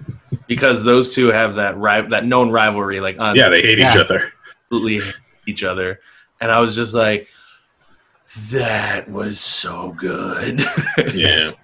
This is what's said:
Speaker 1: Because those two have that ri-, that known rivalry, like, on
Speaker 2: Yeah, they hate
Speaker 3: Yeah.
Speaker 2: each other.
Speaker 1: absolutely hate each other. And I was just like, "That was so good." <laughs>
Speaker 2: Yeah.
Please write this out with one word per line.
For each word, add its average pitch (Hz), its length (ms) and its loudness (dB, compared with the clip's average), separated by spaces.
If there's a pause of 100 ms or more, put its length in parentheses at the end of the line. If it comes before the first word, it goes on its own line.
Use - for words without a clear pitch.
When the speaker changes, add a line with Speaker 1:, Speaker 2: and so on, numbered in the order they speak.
(480)
Speaker 1:
Because 120 340 2
those 127 320 4
two 127 140 4
have 110 280 2
that 101 220 -2
ri-, 107 300 0
that 113 160 -2
known 123 260 2
rivalry, 104 500 0
like, 95 200 -4
on 107 160 0
Speaker 2:
Yeah, 117 140 6
they 87 120 6
hate 110 160 4
Speaker 3:
Yeah. 113 140 4
Speaker 2:
each 110 60 4
other. - 340 0 (320)
Speaker 1:
absolutely 110 360 -2
hate 98 160 -10 (300)
each 107 160 -8
other. 92 380 -4 (400)
And 113 100 -2
I 113 80 4
was 113 160 2
just 113 180 -4
like, 107 360 0 (1200)
"That 104 580 -4
was 104 300 -8
so - 540 -4
good." - 680 -6 (260)
<laughs> - 280 -2
Speaker 2:
Yeah. 78 380 0 (100)